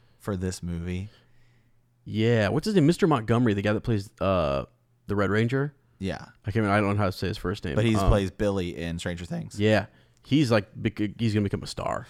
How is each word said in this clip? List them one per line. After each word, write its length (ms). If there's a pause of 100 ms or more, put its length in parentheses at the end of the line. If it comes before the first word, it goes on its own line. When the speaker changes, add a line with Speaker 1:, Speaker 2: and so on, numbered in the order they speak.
(200)
Speaker 1:
for 160
this 260
movie. 480 (960)
Speaker 2:
Yeah. 440
What's 160
his 100
name? 120
Mister 200
Montgomery, 460
the 80
guy 120
that 80
plays, 280 (100)
uh, 460 (420)
the 80
Red 140
Ranger. 440 (260)
Speaker 1:
Yeah. 220
Speaker 2:
I 300
can't 60
remember, 160
I 80
don't 140
know 80
how 20
to 60
say 160
his 100
first 280
name. 100
Speaker 1:
But 100
he 100
Speaker 2:
Um, 140
Speaker 1:
plays 220
Billy 440
in 240
Stranger 260
Things. 340
Speaker 2:
Yeah, 260 (400)
he's, 260
like, 240
bec-, 440
he's 140
gonna 100
become 200
a 40
star. 420